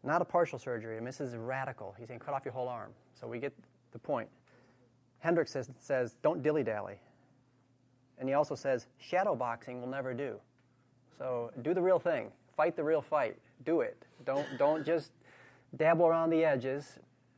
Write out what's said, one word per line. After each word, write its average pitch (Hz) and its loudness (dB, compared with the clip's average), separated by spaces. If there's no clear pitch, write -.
Not 156 2
a 170 0
partial 160 0
surgery. 113 -8
I 110 -8
mean, 117 -6
this 131 -10
is 127 -6
radical. 127 -8
He's 117 -16
saying, 120 -14
"Cut 143 -8
off 135 -6
your 123 -8
whole 127 -4
arm." 113 -10
So - -14
we 117 -8
get 139 -6
the 120 -16
point. 117 -4
Hendricks 165 2
says, 131 -6
says, 127 -2
"Don't 151 2
dilly-dally." 107 0
And 131 -4
he 135 2
also 147 2
says, 131 -2
"Shadow 185 0
boxing 123 -6
will 123 -8
never 131 -6
do." 120 -6
So 123 -4
do 147 0
the 180 2
real 180 6
thing. 127 -2
Fight 160 2
the 160 -2
real 156 2
fight. 139 -2
Do 156 2
it. - -4
Don't, 139 0
don't 147 2
just 156 0
dabble 165 6
around 165 6
the 160 6
edges. 139 0